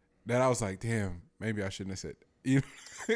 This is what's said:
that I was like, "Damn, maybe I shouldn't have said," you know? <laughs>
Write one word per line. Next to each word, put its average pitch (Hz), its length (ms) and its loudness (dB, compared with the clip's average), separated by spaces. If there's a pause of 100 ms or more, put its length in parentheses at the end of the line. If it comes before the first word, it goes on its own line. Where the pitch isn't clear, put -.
(240)
that 123 160 2
I 131 80 6
was 123 140 2
like, 95 180 -2
"Damn, 104 400 0 (180)
maybe 107 240 -2
I 95 60 -2
shouldn't 95 240 -6
have 92 60 -8
said," - 180 -10 (260)
you 131 140 4
know? 139 60 6 (240)
<laughs> - 300 -10